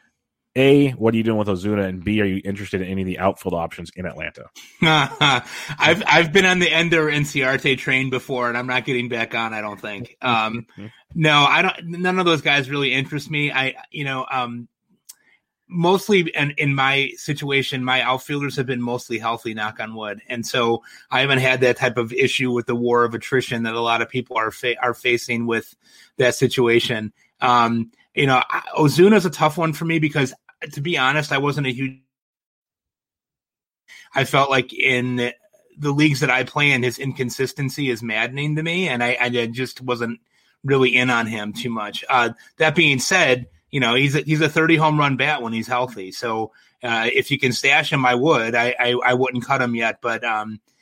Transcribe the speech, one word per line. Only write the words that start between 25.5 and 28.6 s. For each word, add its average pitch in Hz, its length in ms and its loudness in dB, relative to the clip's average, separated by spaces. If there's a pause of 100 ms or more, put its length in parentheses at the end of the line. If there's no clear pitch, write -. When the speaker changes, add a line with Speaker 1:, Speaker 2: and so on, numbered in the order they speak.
Speaker 2:
that 123 180 4
situation. 117 760 2 (300)
Um, 117 500 2 (220)
you 147 140 2
know, 131 200 4
I, - 140 -4 (160)